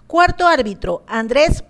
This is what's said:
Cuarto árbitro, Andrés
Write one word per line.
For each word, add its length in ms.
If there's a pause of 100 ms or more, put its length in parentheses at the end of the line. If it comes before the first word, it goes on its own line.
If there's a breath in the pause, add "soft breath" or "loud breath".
Cuarto 400
árbitro, 580
Andrés 640